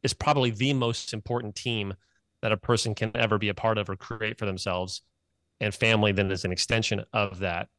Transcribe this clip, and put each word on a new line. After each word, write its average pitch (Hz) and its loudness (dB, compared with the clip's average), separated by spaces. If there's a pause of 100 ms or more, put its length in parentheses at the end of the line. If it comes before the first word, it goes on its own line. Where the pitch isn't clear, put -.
is - 0
probably 135 2
the 123 2
most 120 0
important 117 -6
team 104 -4 (460)
that 107 0
a 107 2
person 113 0
can 110 -2
ever 110 4
be 104 0
a 98 -2
part 110 0
of 104 -4
or 95 -4
create 110 -6
for 107 -4
themselves, 92 -4 (580)
and 107 0
family 107 4
then 98 2
is 95 -2
an 90 0
extension 107 0 (100)
of 98 0
that. 90 -4